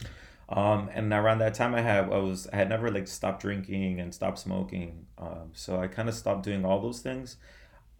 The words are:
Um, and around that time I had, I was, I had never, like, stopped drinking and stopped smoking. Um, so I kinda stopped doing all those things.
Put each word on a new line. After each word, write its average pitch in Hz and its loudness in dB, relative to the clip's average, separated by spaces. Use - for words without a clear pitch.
Um, 101 2
and 107 0
around 110 6
that 110 4
time 123 2
I 117 2
had, 101 4
I 98 4
was, 95 0
I 101 -4
had 98 4
never, 113 0
like, 98 -2
stopped - -4
drinking 95 -2
and 87 -6
stopped 95 -2
smoking. 95 -6
Um, 82 -10
so 92 -2
I 92 0
kinda 113 -2
stopped 98 0
doing 98 0
all 98 4
those 120 -4
things. 127 -8